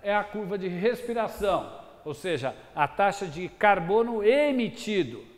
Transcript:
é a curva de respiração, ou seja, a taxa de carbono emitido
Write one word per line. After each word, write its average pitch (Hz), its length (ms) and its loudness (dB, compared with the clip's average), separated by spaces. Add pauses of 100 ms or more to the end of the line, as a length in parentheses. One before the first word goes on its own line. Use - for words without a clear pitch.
é 202 120 0
a 208 80 4
curva 208 360 -6
de 190 100 -4
respiração, 202 1120 -2 (240)
ou 151 100 -8
seja, 139 400 -2 (220)
a 151 100 4
taxa 196 400 0
de 170 220 -8
carbono 208 760 2
emitido 214 1000 2 (140)